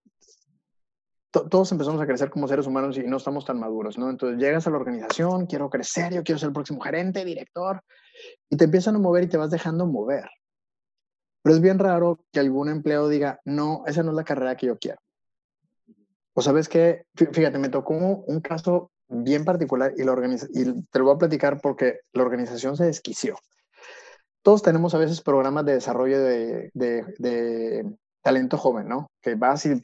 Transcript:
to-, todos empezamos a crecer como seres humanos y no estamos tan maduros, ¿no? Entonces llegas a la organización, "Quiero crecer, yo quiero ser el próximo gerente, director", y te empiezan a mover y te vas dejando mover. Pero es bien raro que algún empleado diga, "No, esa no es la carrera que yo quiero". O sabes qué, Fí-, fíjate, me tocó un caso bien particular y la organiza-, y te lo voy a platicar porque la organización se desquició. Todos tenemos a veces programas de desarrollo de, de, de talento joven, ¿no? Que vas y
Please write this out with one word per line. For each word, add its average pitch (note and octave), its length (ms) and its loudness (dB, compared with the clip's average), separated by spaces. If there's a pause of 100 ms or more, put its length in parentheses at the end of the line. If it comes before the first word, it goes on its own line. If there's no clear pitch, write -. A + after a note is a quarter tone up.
(1300)
to-, D#3+ 160 0
todos F#3 240 2
empezamos D3+ 300 -2
a D3 40 -2
crecer C3 240 -2
como C#3+ 180 -4
seres C#3 200 -2
humanos C3+ 300 -4
y C3 60 -4
no B2+ 140 -4
estamos C#3 280 -8
tan B2+ 140 -6
maduros, A2 380 -6
¿no? B2+ 120 -4
Entonces B2 300 -4
llegas D#3 280 0
a D#3+ 40 0
la D3+ 60 0
organización, E3 680 -4
"Quiero C#3+ 220 -6
crecer, E3+ 440 -6
yo E3+ 100 -4
quiero D#3 160 -2
ser D#3 80 -4
el C#3 60 -4
próximo D3 280 -8
gerente, F3+ 440 -4
director", F3 560 -8 (680)
y C#3+ 80 0
te E3 80 8
empiezan F#3 300 4
a G#3 40 2
mover F3+ 240 4
y F3+ 40 0
te E3 100 0
vas D#3 140 -2
dejando E3 360 -2
mover. B2 420 -4 (1120)
Pero D#3 140 6
es D#3+ 60 6
bien F#3+ 180 6
raro E3+ 400 2 (120)
que D3 80 0
algún C#3 300 0
empleado D3+ 400 0
diga, C#3+ 360 0
"No, D3 420 -2
esa D#3+ 160 0
no D#3+ 80 -2
es D#3 40 -2
la D#3+ 80 -2
carrera B2+ 320 -2
que B2+ 120 -4
yo A#2 100 -2
quiero". - 220 -10 (1300)
O B2+ 80 2
sabes D3 280 2
qué, E3+ 360 4 (100)
Fí-, E3 160 4
fíjate, C#3+ 280 2
me C3+ 100 0
tocó C3+ 240 -2
un F3+ 480 -2
caso E3+ 500 -2 (160)
bien C3+ 380 -2
particular C3+ 520 0
y C3 60 -2
la C3 100 2
organiza-, B2+ 400 -2
y B2+ 320 -2
te - 140 -2
lo C3 60 4
voy C#3 100 8
a D#3 40 0
platicar C#3+ 420 2
porque C3 380 0 (140)
la B2+ 100 2
organización B2 540 -2
se F3 80 2
desquició. - 500 -4 (1080)
Todos G#3 200 8
tenemos E3+ 320 2
a E3 40 2
veces D#3+ 240 0
programas C#3 440 2
de C#3+ 80 4
desarrollo B2+ 480 0
de, A#2 520 -2
de, A#2+ 320 -2 (140)
de A#2 680 -2 (360)
talento C3 360 2
joven, A2+ 320 0
¿no? C#3 180 -6 (140)
Que A#2 140 -2
vas C3 300 2
y C#3 180 2